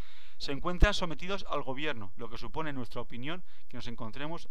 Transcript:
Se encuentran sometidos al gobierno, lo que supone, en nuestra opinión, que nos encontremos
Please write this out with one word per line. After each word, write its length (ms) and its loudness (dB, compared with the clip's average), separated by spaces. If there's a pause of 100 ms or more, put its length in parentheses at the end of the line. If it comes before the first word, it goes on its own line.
(360)
Se 160 0
encuentran 400 4
sometidos 560 0
al 140 0
gobierno, 540 0
lo 120 0
que 80 0
supone, 340 0
en 60 -2
nuestra 240 -2
opinión, 420 -2 (260)
que 100 0
nos 80 -2
encontremos 640 -2